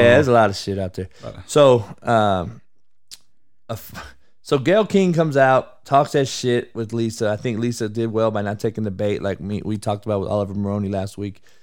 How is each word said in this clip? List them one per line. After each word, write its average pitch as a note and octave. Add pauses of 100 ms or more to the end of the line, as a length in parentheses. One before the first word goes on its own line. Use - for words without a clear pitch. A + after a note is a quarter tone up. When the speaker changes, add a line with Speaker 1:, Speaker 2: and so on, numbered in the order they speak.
Speaker 1:
there's B2+
a B2
lot A2+
of G2
shit G2
out F#2+
there. F#2 (140)
Speaker 2:
A A#2
lot A2+
of -
Speaker 1:
So, C3 (180)
um, G#2+ (1080)
a -
f-, - (280)
so C#3+
Gayle F3+
King F#3
comes D#3
out, C3
talks C#3+
that C#3
shit -
with A2+
Lisa. A2+
I G#2+
think A2
Lisa A#2
did A2+
well A2
by G#2
not G2+
taking G#2+
the G#2
bait, G#2
like F#2+
me, G2+
we G#2+
talked G#2
about G#2
with F#2
Oliver G2+
Maroney G2+
last G2
week G2+ (220)